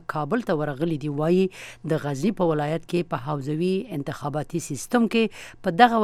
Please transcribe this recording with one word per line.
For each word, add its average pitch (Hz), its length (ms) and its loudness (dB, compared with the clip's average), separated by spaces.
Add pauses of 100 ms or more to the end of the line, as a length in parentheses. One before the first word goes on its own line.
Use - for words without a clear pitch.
(140)
کابل 156 340 -2
ته 175 140 2
ورغلي 147 420 -2
دي، 147 140 -4
وایي 175 260 4 (480)
د 151 140 0
غزني 143 340 0
په 170 140 4
ولایت 151 340 -2
کې 175 240 -2
په 131 160 -6
حوزوي 151 420 -2 (300)
انتخاباتي 147 720 -6
سیستم 226 420 0
کې - 560 -2
په 170 160 -2
دغه 226 200 4